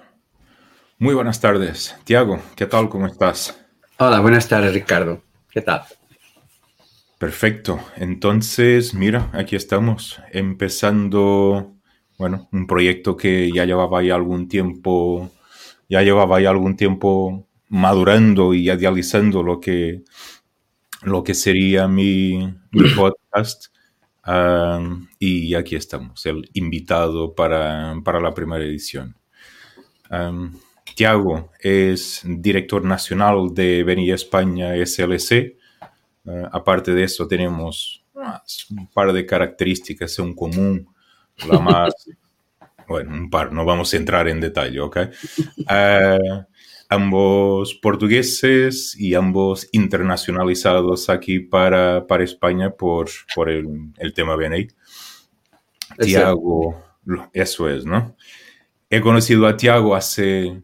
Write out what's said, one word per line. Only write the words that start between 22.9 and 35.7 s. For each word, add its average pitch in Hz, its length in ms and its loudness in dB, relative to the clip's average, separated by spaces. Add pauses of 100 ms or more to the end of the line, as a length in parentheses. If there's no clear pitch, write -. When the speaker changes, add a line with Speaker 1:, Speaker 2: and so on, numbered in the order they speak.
Speaker 1:
<clears throat> 107 60 0
podcast. 101 680 -2 (560)
Am, 87 840 0 (100)
y 87 360 -2
aquí 85 220 -4
estamos, - 480 -12
el 78 300 -6
invitado 82 800 -4
para, 78 680 -2
para 85 180 -2
la 82 120 -2
primera 80 320 -6
edición. 71 520 -10 (960)
Am, 87 480 -8 (360)
Tiago 98 560 2 (100)
es 95 640 0
director 92 580 -2
nacional 95 680 0
de 90 320 2
Beni 90 260 0
España 90 640 -2
S 87 280 -2
L 90 160 -2
C. 123 400 0 (640)